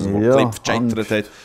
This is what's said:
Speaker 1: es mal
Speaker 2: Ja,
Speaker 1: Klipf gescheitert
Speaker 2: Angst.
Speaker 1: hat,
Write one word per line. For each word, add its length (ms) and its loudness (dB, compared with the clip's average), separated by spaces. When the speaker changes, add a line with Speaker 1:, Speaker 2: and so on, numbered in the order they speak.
Speaker 1:
es 80 -4
mal 140 0
Speaker 2:
Ja, 140 4
Speaker 1:
Klipf 260 0
gescheitert 360 -2
Speaker 2:
Angst. 120 -6
Speaker 1:
hat, 140 0